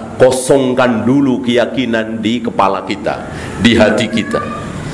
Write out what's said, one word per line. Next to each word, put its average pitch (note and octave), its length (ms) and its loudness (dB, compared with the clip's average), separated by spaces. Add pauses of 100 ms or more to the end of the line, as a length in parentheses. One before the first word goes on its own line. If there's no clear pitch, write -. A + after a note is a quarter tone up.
(200)
kosongkan B2+ 880 2
dulu C3 320 2
keyakinan A2+ 800 0
di A2+ 240 -2
kepala F#2+ 400 -2
kita, - 480 -6 (320)
di A#2 80 6
hati A2 400 2
kita. - 320 -2 (500)